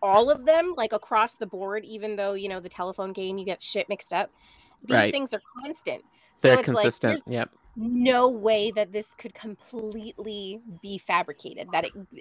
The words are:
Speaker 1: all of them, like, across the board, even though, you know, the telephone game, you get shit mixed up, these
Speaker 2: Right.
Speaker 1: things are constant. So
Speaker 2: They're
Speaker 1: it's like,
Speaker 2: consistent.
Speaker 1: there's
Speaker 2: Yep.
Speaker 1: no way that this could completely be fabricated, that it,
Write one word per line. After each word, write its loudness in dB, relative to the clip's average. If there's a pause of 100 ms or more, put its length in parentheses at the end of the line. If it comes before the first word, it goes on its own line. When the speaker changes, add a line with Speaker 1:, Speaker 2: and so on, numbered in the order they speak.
Speaker 1:
all 6
of 2
them, 4
like, -2
across 0
the -8
board, -6
even -8
though, -2
you -6
know, -6
the -14
telephone -6
game, -6
you -8
get -6
shit -4
mixed -8
up, -2 (540)
these 0
Speaker 2:
Right. 4
Speaker 1:
things -2
are -4 (220)
constant. -8 (320)
So 6
Speaker 2:
They're 10
Speaker 1:
it's -2
like, 2
Speaker 2:
consistent. 2
Speaker 1:
there's -8
Speaker 2:
Yep. -4 (260)
Speaker 1:
no 4
way 2
that -2
this -8
could -16
completely -10 (220)
be -8
fabricated, -4
that 0
it, -8 (280)